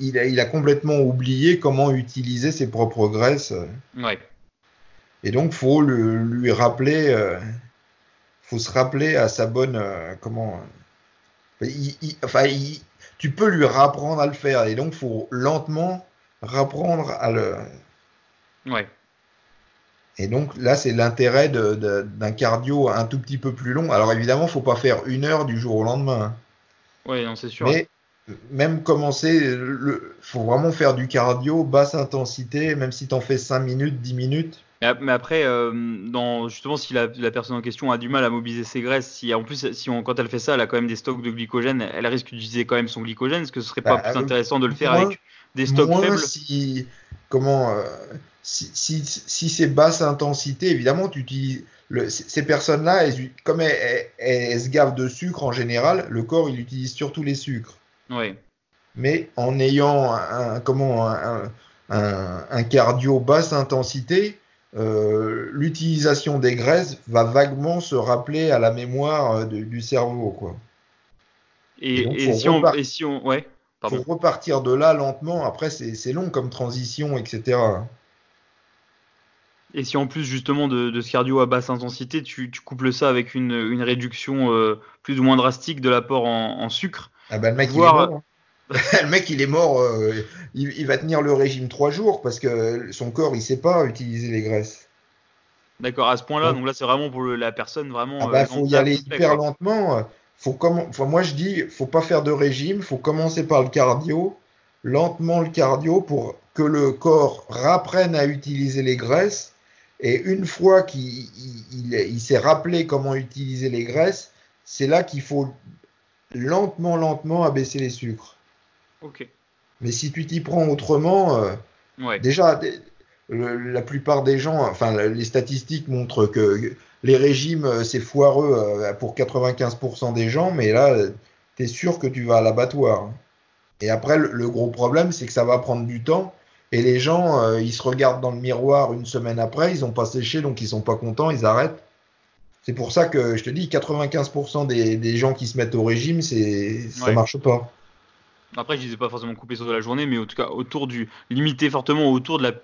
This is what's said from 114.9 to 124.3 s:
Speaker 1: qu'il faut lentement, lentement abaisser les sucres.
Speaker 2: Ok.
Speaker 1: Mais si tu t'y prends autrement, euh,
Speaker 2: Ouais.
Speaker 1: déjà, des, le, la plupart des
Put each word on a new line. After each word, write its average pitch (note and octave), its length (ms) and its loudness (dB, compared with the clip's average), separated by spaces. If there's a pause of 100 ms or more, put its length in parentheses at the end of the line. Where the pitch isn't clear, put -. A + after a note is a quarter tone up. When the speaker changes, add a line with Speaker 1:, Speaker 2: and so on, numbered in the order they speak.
Speaker 1:
qu'il C#3+ 200 -8
faut C#3 260 -4 (880)
lentement, E3+ 600 0
lentement D#3+ 480 0
abaisser C#3 340 0
les C3 120 -2
sucres. A2+ 460 -10 (640)
Speaker 2:
Ok. D3 280 -18 (520)
Speaker 1:
Mais A#2 120 -4
si C#3+ 180 -6
tu D#3+ 160 -8
t'y E3 140 -4
prends E3 260 0
autrement, D3+ 680 2
euh, G2+ 160 0 (480)
Speaker 2:
Ouais. A#2 180 -4
Speaker 1:
déjà, D#3+ 380 4
des, - 240 -6 (480)
le, A#2+ 280 -4 (160)
la A#2+ 100 -2
plupart C#3 420 0
des C3+ 140 4